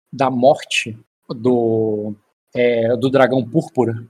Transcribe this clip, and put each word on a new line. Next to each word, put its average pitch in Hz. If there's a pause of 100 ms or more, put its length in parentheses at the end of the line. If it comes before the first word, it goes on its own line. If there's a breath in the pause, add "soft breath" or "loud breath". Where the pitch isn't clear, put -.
(120)
da 131
morte 127 (320)
do, 113 (400)
é, 120
do 123
dragão 131
púrpura, 120 (160)